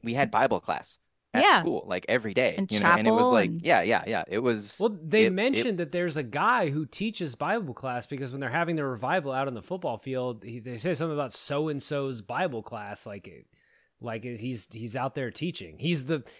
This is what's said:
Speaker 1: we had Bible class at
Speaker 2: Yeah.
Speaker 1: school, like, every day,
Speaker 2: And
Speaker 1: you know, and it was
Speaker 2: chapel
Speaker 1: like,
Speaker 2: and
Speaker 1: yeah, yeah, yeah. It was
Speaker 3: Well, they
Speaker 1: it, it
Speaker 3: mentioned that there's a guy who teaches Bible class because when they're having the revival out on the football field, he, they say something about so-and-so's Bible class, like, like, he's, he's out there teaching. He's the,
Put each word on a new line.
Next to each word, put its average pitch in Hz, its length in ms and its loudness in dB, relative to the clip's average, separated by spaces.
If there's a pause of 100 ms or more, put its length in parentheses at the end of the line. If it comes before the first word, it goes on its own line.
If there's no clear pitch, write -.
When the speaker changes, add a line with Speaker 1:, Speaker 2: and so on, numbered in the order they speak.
Speaker 1:
we 117 100 -4
had 131 160 2
Bible 110 300 4
class - 380 -6 (360)
at - 80 4
Speaker 2:
Yeah. 330 180 8
Speaker 1:
school, 160 260 -2
like, 92 220 -4
every 110 260 0
day, 123 220 4
Speaker 2:
And - 160 -2
Speaker 1:
you 104 80 2
know, 170 60 4
and 175 200 6
it 220 40 6
was 226 100 6
Speaker 2:
chapel 254 120 6
Speaker 1:
like, 101 180 6
Speaker 2:
and 165 120 -4
Speaker 1:
yeah, 120 200 6
yeah, 98 240 2
yeah. 101 200 0
It 101 120 -2
was 113 420 0
Speaker 3:
Well, 214 220 2
they 208 220 4
Speaker 1:
it, - 20 8
it 190 60 2
Speaker 3:
mentioned 220 460 2
that 165 140 -4
there's 175 240 -2
a 151 60 0
guy 170 480 2
who 147 160 -2
teaches 185 480 -4
Bible 160 400 -2
class 123 320 -6
because 131 260 -6
when 139 80 -8
they're 135 80 -4
having 165 280 0
the 147 100 -2
revival 135 460 -2
out 135 160 0
on 123 60 -4
the 107 80 -8
football 170 360 -6
field, 127 460 -4
he, 117 160 -12
they 120 180 -10
say 165 160 0
something 156 220 -2
about 135 180 -2
so-and-so's 143 880 -2
Bible 123 400 -2
class, 104 440 -10
like, 98 400 -14 (540)
like, 113 240 -6
he's, 120 480 -6
he's 113 240 -8
out 131 180 -2
there 127 160 -4
teaching. 95 480 -8
He's 147 280 0
the, 151 180 -2 (160)